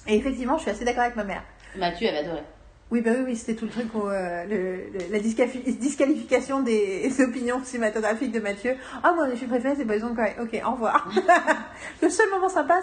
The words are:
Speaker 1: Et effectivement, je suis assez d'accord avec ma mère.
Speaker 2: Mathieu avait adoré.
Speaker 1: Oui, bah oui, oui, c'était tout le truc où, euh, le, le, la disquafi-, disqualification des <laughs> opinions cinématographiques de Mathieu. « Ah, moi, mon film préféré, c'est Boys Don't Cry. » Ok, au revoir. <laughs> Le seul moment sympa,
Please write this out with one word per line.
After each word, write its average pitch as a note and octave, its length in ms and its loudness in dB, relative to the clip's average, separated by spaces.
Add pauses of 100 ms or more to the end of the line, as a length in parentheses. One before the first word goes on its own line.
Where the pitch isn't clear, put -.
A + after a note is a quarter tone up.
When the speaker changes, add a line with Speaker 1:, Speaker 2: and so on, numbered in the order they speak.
Speaker 1:
Et G#3+ 100 4
effectivement, B3+ 400 0
je D#4 60 -4
suis - 80 -2
assez G3+ 140 -4
d'accord A#3+ 200 2
avec A#3+ 120 -2
ma G#3+ 80 -2
mère. F3+ 180 -6 (340)
Speaker 2:
Mathieu F#3 320 0
avait D#3+ 100 0
adoré. D#3+ 240 -4 (480)
Speaker 1:
Oui, A#3 100 2
bah A3+ 160 2
oui, C4 100 0
oui, B3 100 -2
c'était A3+ 180 -4
tout A3+ 100 -6
le G#3+ 60 -6
truc A3 240 -6
où, G#3 140 -2
euh, F3+ 360 -4
le, F#3 320 -2 (220)
le, F3 120 -6
la G#3+ 80 0
disquafi-, A#3+ 420 0 (160)
disqualification C4+ 840 0
des G#3+ 560 2
<laughs> - 60 6
opinions B3 420 0
cinématographiques A3+ 680 -2
de A3+ 80 -2
Mathieu. « G#3 360 -2 (260)
Ah, D#4+ 120 6
moi, D#4+ 140 2
mon B3 80 -2
film A#3+ 140 -6
préféré, B3+ 260 2
c'est C#4 80 -2
Boys G#3+ 160 0
Don't A#3+ 140 -4
Cry. » A3+ 260 2
Ok, A3+ 240 -4
au A3 80 0
revoir. A#3+ 360 2 (460)
<laughs> - 480 -12
Le D#4 60 6
seul A4 220 4
moment F#4+ 180 2
sympa, F4 340 2